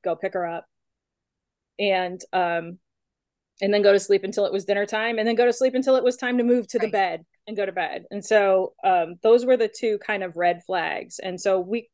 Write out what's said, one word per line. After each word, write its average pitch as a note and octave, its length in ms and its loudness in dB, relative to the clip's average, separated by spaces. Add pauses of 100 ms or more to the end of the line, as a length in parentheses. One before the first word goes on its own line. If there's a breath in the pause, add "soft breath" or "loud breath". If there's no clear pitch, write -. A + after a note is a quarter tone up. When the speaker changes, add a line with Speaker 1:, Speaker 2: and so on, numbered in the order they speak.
Speaker 1:
go E3 140 -2
pick F#3+ 160 -6
her F3+ 120 -4
up, E3+ 200 -8 (1120)
and, F#3 400 0 (140)
um, E3+ 460 -2 (800)
and G3+ 120 0
then G#3 80 2
go G3+ 120 6
to G3 60 4
sleep F#3+ 260 2
until G3+ 200 -2
it - 60 -2
was F#3+ 140 -4
dinner G3+ 200 0
time, A3 340 -2
and A3 80 -2
then A#3 80 0
go A#3 100 4
to B3 80 4
sleep C4 220 0
until C4 200 2
it B3+ 80 2
was B3 140 0
time B3 200 -2
to A#3+ 60 0
move A#3+ 240 2
to B3 120 -4
the A3 80 0
Speaker 2:
Right. G#3 40 -10
Speaker 1:
bed F3 340 -2 (220)
and G#3+ 100 -10
go G3+ 80 -2
to F#3+ 60 -6
bed. F3 400 -6
And G3+ 120 -8
so, G3 500 2 (100)
um, F3 400 2
those A#3+ 220 6
were B3+ 120 4
the A3 100 0
two G#3+ 320 -2
kind G3+ 240 -4
of E3+ 140 -8
red F3 260 0
flags. E3 560 -6
And F#3 220 -8
so F#3+ 180 2
we G#3 340 -6